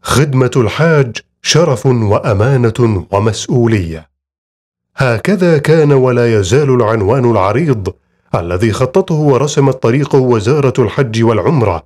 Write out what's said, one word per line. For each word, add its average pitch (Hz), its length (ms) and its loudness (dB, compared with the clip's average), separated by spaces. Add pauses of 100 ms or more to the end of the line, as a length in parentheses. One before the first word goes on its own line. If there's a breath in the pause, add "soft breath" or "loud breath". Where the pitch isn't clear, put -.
خدمة 131 480 0
الحاج 139 600 0 (240)
شرف 151 440 0
وأمانة 113 1300 0
ومسؤولية. 104 960 -2 (880)
هكذا 165 640 0
كان 147 340 2
ولا 120 480 2
يزال 123 300 0
العنوان 117 640 2
العريض 107 640 -2 (420)
الذي 92 360 -2
خطته 165 440 -2
ورسمت 139 680 0
طريقه 135 360 0
وزارة 123 600 0
الحج 117 440 -2
والعمرة 110 640 0